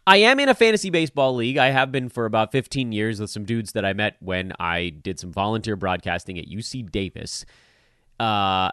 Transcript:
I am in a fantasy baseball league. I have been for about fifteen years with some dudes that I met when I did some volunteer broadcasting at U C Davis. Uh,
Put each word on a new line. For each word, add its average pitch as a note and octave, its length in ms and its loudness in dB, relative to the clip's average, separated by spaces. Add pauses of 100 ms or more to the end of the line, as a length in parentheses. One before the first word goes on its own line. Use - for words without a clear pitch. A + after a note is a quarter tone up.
I G3 120 10
am A#3+ 220 6
in C#4 100 4
a B3 40 6
fantasy G#3+ 360 4
baseball C#3+ 440 2
league. B2 220 -2
I C3+ 140 4
have C3+ 200 2
been B2+ 200 -4
for A#2 160 -4
about A2 260 0
fifteen C3 400 -2
years G#2+ 280 -2
with G#2 100 -6
some G#2 160 -10
dudes A2+ 260 -4
that G2+ 140 -2
I G2 80 0
met G#2 260 -2
when F#2 400 -4
I F2 300 -2
did D#2 280 -10
some F2+ 140 -14
volunteer G#2 440 -2
broadcasting F2+ 600 -4
at E2 100 -12
U G2+ 120 -10
C B2+ 220 -10
Davis. F#2 640 -8 (720)
Uh, G2 540 0